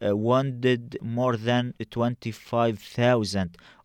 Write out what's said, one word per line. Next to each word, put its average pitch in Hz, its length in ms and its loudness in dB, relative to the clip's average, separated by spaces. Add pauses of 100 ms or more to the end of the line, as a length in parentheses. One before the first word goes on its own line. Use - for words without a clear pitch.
uh, 101 100 2
wounded 123 880 0
more 120 360 -2
than 120 360 0 (160)
twenty-five 117 880 -2
thousand 104 800 0 (280)